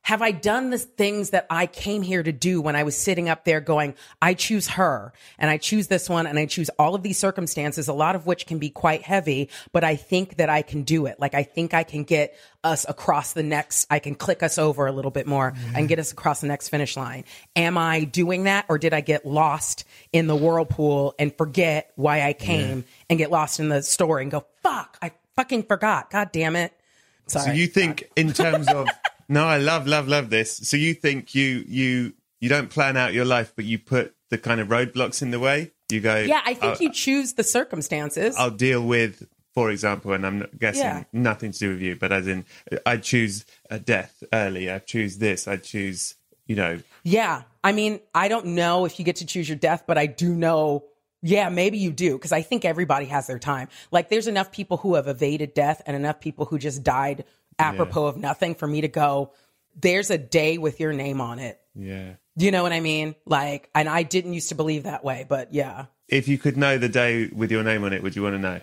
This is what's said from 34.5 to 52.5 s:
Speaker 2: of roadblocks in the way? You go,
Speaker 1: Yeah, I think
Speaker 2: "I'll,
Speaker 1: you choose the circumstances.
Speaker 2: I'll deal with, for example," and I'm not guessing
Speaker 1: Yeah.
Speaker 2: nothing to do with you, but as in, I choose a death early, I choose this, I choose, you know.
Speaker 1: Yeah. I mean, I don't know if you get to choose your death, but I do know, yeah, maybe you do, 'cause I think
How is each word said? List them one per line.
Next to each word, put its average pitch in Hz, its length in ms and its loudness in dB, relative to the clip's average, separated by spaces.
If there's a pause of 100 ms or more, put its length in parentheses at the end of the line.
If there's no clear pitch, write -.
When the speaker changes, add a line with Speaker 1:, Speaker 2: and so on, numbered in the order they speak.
Speaker 2:
of 101 80 -4
roadblocks 123 520 0
in 127 120 -4
the 120 80 -2
way? 143 320 0 (180)
You 110 100 0
go, 110 200 2
Speaker 1:
Yeah, 294 240 2
I 247 100 -2
think 240 220 -2
Speaker 2:
"I'll, - 40 -10
Speaker 1:
you 311 120 0
choose 269 400 0
the 226 100 0
circumstances. 160 960 -2
Speaker 2:
I'll 123 140 2
deal 120 340 2
with, 117 400 0 (260)
for 113 200 0
example," 101 400 -2
and 95 120 0
I'm 98 140 -2
not - 200 -8
guessing 113 260 -2
Speaker 1:
Yeah. - 280 -4
Speaker 2:
nothing 113 380 0
to - 80 -12
do 101 120 -2
with 92 100 -4
you, 90 160 -4
but 95 160 -2
as 95 160 0
in, 92 160 -4 (420)
I 120 120 2
choose 107 460 0 (240)
a 110 120 -8
death 98 420 -2 (100)
early, 95 380 -2
I 95 80 -6
choose 101 400 -4
this, 101 300 0
I 98 80 -2
choose, 95 580 -8 (320)
you 113 80 -2
know. 85 240 0 (240)
Speaker 1:
Yeah. 170 400 2 (220)
I 196 80 4
mean, 214 260 0 (160)
I 185 140 2
don't 220 260 -2
know 175 300 2
if 165 160 -6
you 165 40 -6
get - 120 0
to 165 100 -10
choose 160 220 -4
your 156 100 -6
death, 165 300 0
but 156 100 2
I 147 80 2
do 170 300 0
know, 156 480 2 (380)
yeah, 185 260 2
maybe 185 300 0
you 185 120 -2
do, 151 260 0
'cause 151 140 -8
I 160 120 2
think 233 220 -4